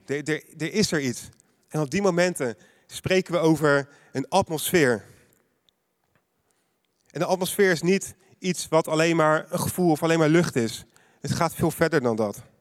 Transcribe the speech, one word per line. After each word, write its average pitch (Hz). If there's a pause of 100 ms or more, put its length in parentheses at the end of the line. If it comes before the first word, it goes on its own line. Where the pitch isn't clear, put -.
Er, 143
er, 151 (140)
er 156
is 202
er 156
iets. 123 (380)
En 151
op 147
die 196
momenten 175 (300)
spreken -
we 175
over 147 (220)
een 135
atmosfeer. 156 (2000)
En 139
de 170
atmosfeer 185
is 156
niet 185 (240)
iets -
wat 160
alleen 165
maar 156
een 175
gevoel 180
of 151
alleen 165
maar 156
lucht 165
is. 113 (340)
Het -
gaat 170
veel 160
verder 160
dan 120
dat. 107 (200)